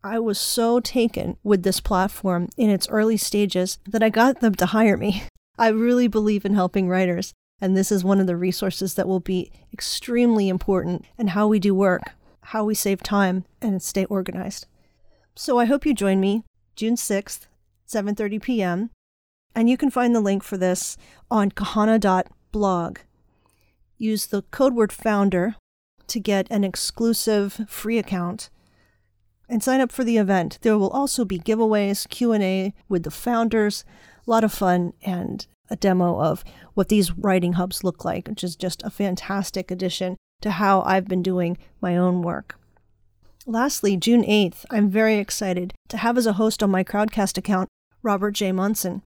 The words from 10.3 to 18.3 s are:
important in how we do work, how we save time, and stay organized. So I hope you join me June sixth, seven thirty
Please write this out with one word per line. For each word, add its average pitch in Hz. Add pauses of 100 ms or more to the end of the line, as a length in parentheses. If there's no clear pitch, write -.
important 185 (120)
in 214
how 208
we 214
do 196
work, 190 (400)
how 220
we 214
save 196
time, 185 (160)
and 190
stay -
organized. 190 (680)
So -
I 240
hope 269
you 302
join 196
me 202 (320)
June 226
sixth, - (380)
seven 208
thirty 208